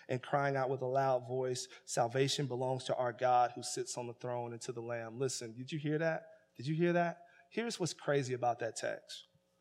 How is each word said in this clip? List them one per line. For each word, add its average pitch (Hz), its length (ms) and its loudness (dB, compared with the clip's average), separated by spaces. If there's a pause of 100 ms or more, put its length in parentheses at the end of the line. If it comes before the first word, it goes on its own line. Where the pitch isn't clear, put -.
and 127 120 0
crying 139 360 2
out 131 120 2
with 131 140 0
a 127 40 0
loud 127 420 4
voice, 127 400 0 (160)
"Salvation 135 600 2
belongs 127 380 -2
to - 120 0
our 123 160 0
God 123 420 4
who 123 80 -8
sits - 340 -6
on 120 120 -6
the 117 60 -10
throne 120 380 -6
and 117 100 -10
to 127 100 -8
the 117 100 -6
Lamb." 117 360 -6
Listen, 123 360 -4
did 127 160 -10
you 165 80 -4
hear 151 200 0
that? 160 280 -2 (300)
Did 120 100 -10
you 156 80 0
hear 170 200 4
that? 170 280 2 (260)
Here's 226 300 -4
what's 160 160 -2
crazy 139 400 0
about 120 240 0
that 113 160 -4
text. - 540 -8 (320)